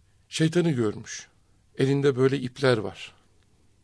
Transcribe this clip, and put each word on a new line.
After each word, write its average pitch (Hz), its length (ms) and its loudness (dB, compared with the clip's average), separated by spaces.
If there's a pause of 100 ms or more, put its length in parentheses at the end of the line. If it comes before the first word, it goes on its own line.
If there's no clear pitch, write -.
(280)
şeytanı 165 420 0
görmüş. 117 580 -4 (500)
Elinde 139 380 2
böyle 131 220 2
ipler 127 400 0
var. - 360 -10 (680)